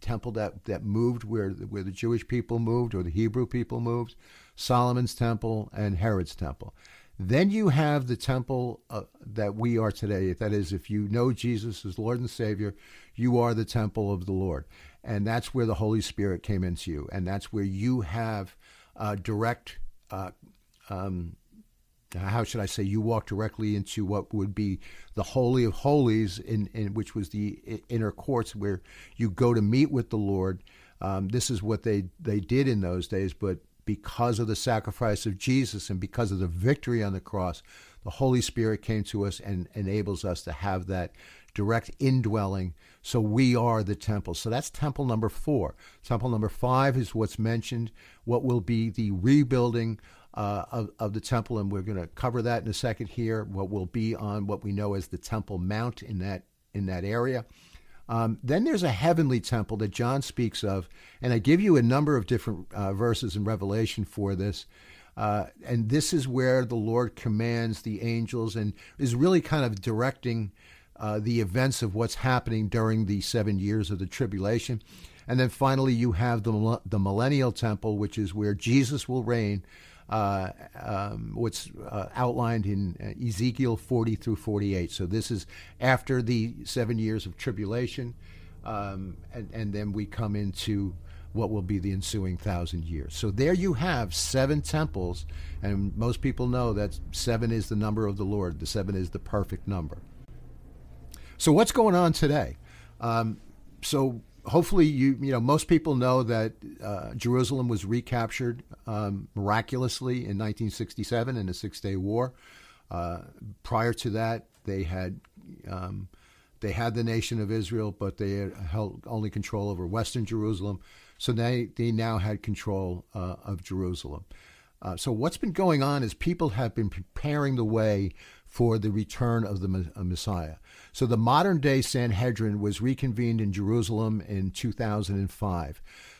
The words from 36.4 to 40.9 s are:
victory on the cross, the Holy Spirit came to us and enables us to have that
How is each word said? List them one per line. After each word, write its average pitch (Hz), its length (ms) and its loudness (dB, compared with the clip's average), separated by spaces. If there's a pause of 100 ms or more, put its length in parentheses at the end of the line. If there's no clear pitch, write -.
victory 113 560 0
on 98 100 -2
the 95 60 -4
cross, 90 420 -4 (420)
the 98 60 -8
Holy 127 320 2
Spirit 110 400 0
came 107 220 0
to 98 220 -2
us 98 140 -4
and 92 360 -4
enables 98 500 -2
us 90 180 -2
to - 80 -8
have 92 360 -2
that 92 240 -2 (420)